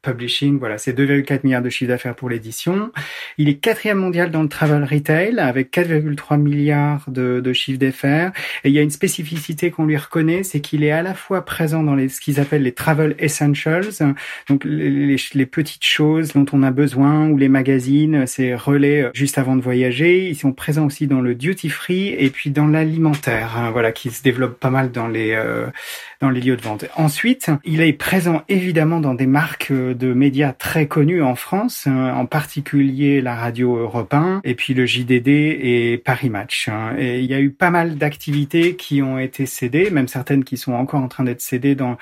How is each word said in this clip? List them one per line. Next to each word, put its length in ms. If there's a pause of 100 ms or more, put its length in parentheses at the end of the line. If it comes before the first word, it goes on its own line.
Publishing. 580
Voilà, 180
c'est 140
deux 120
virgule 200
quatre 180
milliards 200
de 80
chiffre 180
d'affaires 260
pour 140
l'édition. 640 (460)
Il 100
est 80
quatrième 420
mondial 320
dans 120
le 60
travel 360
retail 560
avec 300
quatre 160
virgule 280
trois 220
milliards 720
de, 320
de 140
chiffre 240
d'affaires. 540 (320)
Et 40
il 60
y 40
a 40
une 80
spécificité 800
qu'on 160
lui 100
reconnaît, 460
c'est 180
qu'il 240
est 60
à 120
la 120
fois 320
présent 360
dans 120
les, 160
ce 100
qu'ils 180
appellent 260
les 80
travel 460
essentials, 680 (600)
donc 160
les, 260
les, 260 (160)
les 140
petites 400
choses 480
dont 180
on 100
a 80
besoin, 580
ou 100
les 100
magazines, 800
ces 280
relais, 500
euh, 100
juste 240
avant 180
de 60
voyager. 640
Ils 60
sont 180
présents 320
aussi 220
dans 160
le 120
duty 360
free 380
et 200
puis 220
dans 160
l'alimentaire, 880
hein, 140
voilà, 200
qui 200
se 120
développe 380
pas 80
mal 220
dans 180
les, 240
euh, 360 (520)
dans 80
les 140
lieux 140
de 60
vente. 220 (120)
Ensuite, 540 (140)
il 160
est 140
présent 560
évidemment 500
dans 140
des 120
marques, 440
euh, 240
de 180
médias 400
très 360
connues 340
en 140
France, 500
hein, 280
en 120
particulier 960
la 120
radio 420
Europe 360
un, 320
et 100
puis 200
le 120
J 180
D 160
D 420
et 360
Paris 320
Match, 380
hein. 300
Et 220
il 60
y 80
a 40
eu 120
pas 200
mal 260
d'activités 760
qui 280
ont 180
été 260
cédées, 460
même 160
certaines 340
qui 140
sont 160
encore 280
en 60
train 160
d'être 180
cédées 360
dans, 260